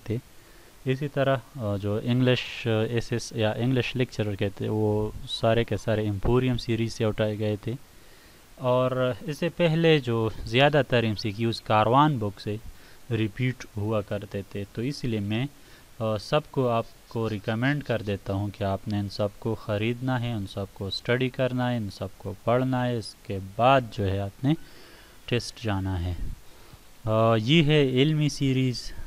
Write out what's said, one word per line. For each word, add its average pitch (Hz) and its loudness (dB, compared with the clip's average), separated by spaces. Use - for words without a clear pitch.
थे। 110 -2
इसी 135 0
तरह, 135 0
अ, 101 -2
जो 104 -2
English, 123 0
अ, - 2
एसएस 113 -2
या 107 2
English 120 0
lecturer 107 -2
कहते 101 -4
हैं, 110 -2
वो 107 0
सारे 113 2
के 107 -2
सारे 107 0
Emporium 120 2
सीरीज 113 -2
से 113 0
उठाए 107 0
गए 107 0
थे। 113 -6
और 127 2
इससे 156 -4
पहले 165 4
जो 117 0
ज़्यादातर 127 4
एमसीक्यूज़ 110 -2
Karwan 120 4
book 104 -4
से 107 -6
repeat 113 0
हुआ 104 -2
करते 101 -8
थे, 101 -10
तो - -8
इसीलिए 123 -4
मैं, 110 -2
अ, 110 0
सबको 139 0
आपको 113 -2
recommend 117 -2
कर 110 -2
देता 101 -4
हूँ 101 -2
कि 98 -6
आपने 98 -2
इन 101 -2
सबको 104 -2
ख़रीदना 120 -2
है, 120 -2
उन 98 -4
सबको 98 -8
study 127 0
करना 127 0
है, 123 0
इन 104 -4
सबको 98 -10
पढ़ना 127 2
है, 123 -2
इसके 101 -8
बाद 113 2
जो 104 -4
है 98 0
आपने 120 0
test - -4
जाना 95 -2
है। 87 -4
अ, 113 4
ये 139 4
है 139 4
इल्मी 151 2
series, 131 -2